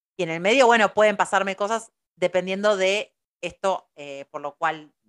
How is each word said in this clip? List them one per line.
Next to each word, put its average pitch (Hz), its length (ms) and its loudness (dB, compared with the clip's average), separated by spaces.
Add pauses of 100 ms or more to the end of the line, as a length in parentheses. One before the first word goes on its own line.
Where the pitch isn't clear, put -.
(180)
y 185 60 -4
en 165 60 -4
el 165 120 -6
medio, 240 260 4
bueno, 220 260 4
pueden 208 240 2
pasarme 196 380 0
cosas 220 360 -4 (240)
dependiendo 190 640 -2
de 190 380 -2 (260)
esto, 180 540 -6
eh, 139 360 -16
por 147 100 -12
lo 143 160 -10
cual 156 360 -6 (160)